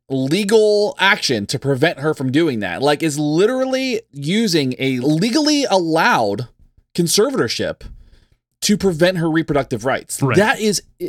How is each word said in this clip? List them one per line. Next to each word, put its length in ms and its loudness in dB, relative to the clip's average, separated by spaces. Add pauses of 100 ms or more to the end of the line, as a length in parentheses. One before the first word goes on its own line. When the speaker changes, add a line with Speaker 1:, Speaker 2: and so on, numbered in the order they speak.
Speaker 1:
legal 880 2
action 500 0
to 120 -6
prevent 400 0
her 140 -2
from 180 -4
doing 300 0
that. 200 -4
Like, 220 0
is 160 -2
literally 800 0 (140)
using 680 0
a 200 -2
legally 680 0
allowed 840 0 (480)
conservatorship 840 0 (800)
to 160 2
prevent 400 2
her 120 0
reproductive 540 -2
rights. 380 -4
Speaker 2:
Right. 160 2
Speaker 1:
That 240 2
is, 220 0 (260)